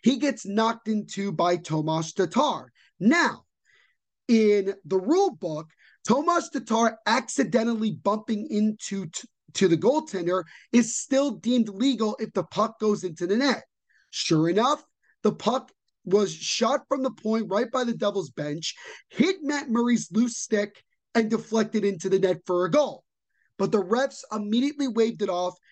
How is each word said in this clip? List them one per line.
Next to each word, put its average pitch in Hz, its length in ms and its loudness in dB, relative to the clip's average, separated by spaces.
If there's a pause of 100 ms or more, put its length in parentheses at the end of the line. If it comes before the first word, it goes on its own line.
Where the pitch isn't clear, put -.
he 254 180 2
gets - 260 -2
knocked 226 420 -2
into 202 460 -4
by 175 240 2
Tomas 160 560 -2
Tatar. 180 580 -2 (260)
Now, 277 460 2 (880)
in 208 440 4 (120)
the 190 120 0
rule 294 380 2
book, 160 320 -6 (400)
Tomas 330 420 2
Tatar 226 560 0
accidentally 220 840 0
bumping 214 580 -2
into 208 580 -2
t-, - 200 -14 (280)
to 190 120 4
the 170 80 4
goaltender 180 720 0 (260)
is 233 260 2
still 277 340 0
deemed 226 360 0
legal 214 540 0
if 220 100 -6
the 180 140 -2
puck 220 340 -2
goes 208 240 0
into 175 240 -6
the 196 80 0
net. 254 300 0 (460)
Sure 160 360 2
enough, 226 340 2 (420)
the 208 100 2
puck - 360 -2 (360)
was 185 280 2
shot 226 540 -2
from 269 160 -2
the 262 80 -2
point 220 380 -2
right 226 200 0
by 254 140 -2
the 240 100 -2
Devils 196 360 -4
bench, 147 460 -8 (340)
hit 381 320 2
Matt 294 280 -4
Murray's 240 400 0
loose 226 280 0
stick, 208 440 -4 (340)
and 226 140 2
deflected 214 540 0
into 196 240 -2
the 190 120 2
net 185 260 2
for 180 180 0
a 180 80 -2
goal. 254 320 2 (540)
But 196 160 0
the 208 100 2
refs 247 380 -2 (100)
immediately 240 560 -2
waved 226 340 0
it 196 80 -2
off 180 260 -4 (160)